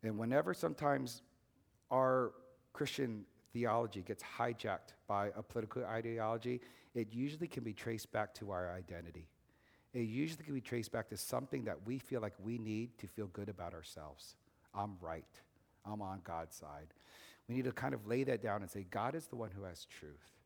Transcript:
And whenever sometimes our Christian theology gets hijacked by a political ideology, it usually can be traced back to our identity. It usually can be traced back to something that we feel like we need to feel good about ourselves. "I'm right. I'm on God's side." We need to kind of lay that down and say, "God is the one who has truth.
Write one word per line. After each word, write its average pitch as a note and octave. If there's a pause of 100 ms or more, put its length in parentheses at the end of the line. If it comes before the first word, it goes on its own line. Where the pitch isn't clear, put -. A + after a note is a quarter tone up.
And A2
whenever C3+
sometimes C#3+ (680)
our B2+ (400)
Christian A#2+ (260)
theology A2+
gets G2+
hijacked A#2 (140)
by G2+
a G#2+
political A#2
ideology, A2+ (340)
it A2+
usually D3
can B2+
be A2
traced A2+
back G#2+
to G2
our F2+
identity. E2+ (680)
It B2
usually D3+
can D3+
be C3
traced A#2+
back A2+
to G#2
something B2+
that F#2
we B2
feel B2+
like G#2+
we A#2
need A2
to F#2+
feel G#2+
good G2
about F2
ourselves. D2+ (360)
"I'm G2+
right. E2 (420)
I'm G#2+
on F#3+
God's -
side." D2+ (540)
We A#2+
need C3
to B2+
kind C3
of G#2+
lay A#2+
that B2+
down G#2
and F2+
say, G2
"God A2
is D#3+
the -
one A2+
who G2
has F2
truth. -